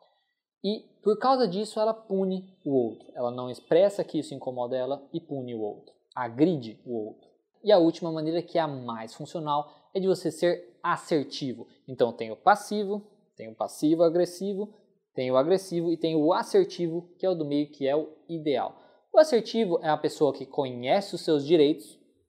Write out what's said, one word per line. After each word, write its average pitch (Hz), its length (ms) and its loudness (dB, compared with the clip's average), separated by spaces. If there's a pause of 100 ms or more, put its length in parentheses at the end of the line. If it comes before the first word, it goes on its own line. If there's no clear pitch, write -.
(600)
E 214 220 -4 (180)
por 208 160 2
causa 254 300 2
disso 202 320 -4
ela 220 140 2
pune 190 600 -4 (120)
o 143 80 -2
outro. 117 420 0
Ela 120 160 -4
não 123 180 -8
expressa 175 540 2
que 156 160 -6
isso 143 140 -8
incomoda 127 420 -6
ela 131 260 -4 (120)
e 165 80 -6
pune 127 340 -8
o 110 60 -6
outro. - 320 -8 (200)
Agride 127 720 0
o 123 80 -8
outro. 110 360 -8 (340)
E 214 80 4
a 208 60 8
última 165 340 2
maneira, 160 300 -4
que 170 160 -6
é 165 40 2
a 156 60 0
mais 120 460 -10
funcional, 151 600 -6 (200)
é 196 80 -2
de 185 60 -2
você 180 220 0
ser - 540 -2
assertivo. 139 840 -4 (200)
Então 123 260 0
tem 113 180 -10
o 104 40 -10
passivo, 208 680 0 (300)
tem 110 140 -16
o 110 60 -16
passivo-agressivo, 175 1160 0 (400)
tem 127 180 -2
o 127 40 4
agressivo 170 560 2
e 160 60 0
tem 160 180 0
o 156 160 4
assertivo, 175 840 0
que - 80 -4
é 190 40 2
o 185 60 0
do 160 80 -4
meio, 147 280 -2
que 139 160 -4
é 139 80 2
o 156 120 -2 (220)
ideal. 151 500 -2 (320)
O - 60 0
assertivo 226 640 4
é 165 80 -2
a 151 80 4
pessoa 147 340 0
que 131 140 -8
conhece 135 680 -2
os 165 60 -8
seus 147 240 2
direitos, 156 540 4 (300)